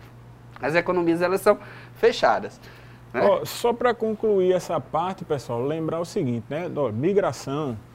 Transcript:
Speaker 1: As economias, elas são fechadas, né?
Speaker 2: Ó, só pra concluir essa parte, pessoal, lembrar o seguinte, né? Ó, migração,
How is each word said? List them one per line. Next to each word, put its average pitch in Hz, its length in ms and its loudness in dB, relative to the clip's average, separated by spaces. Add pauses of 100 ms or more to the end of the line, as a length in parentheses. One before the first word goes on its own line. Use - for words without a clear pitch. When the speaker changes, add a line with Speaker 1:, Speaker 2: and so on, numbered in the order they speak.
(600)
Speaker 1:
As 143 140 0
economias, 175 460 2
elas 180 200 0
são 208 180 4 (360)
fechadas, 120 680 2 (500)
né? - 120 -2
Speaker 2:
Ó, 185 200 4
só 233 300 -2
pra 240 200 2
concluir 208 600 2
essa 175 260 -2
parte, 175 460 -4
pessoal, 123 360 -4
lembrar 160 380 -2
o 175 60 -4
seguinte, 123 440 -2
né? 156 240 -6
Ó, 143 200 0
migração, 147 840 0 (160)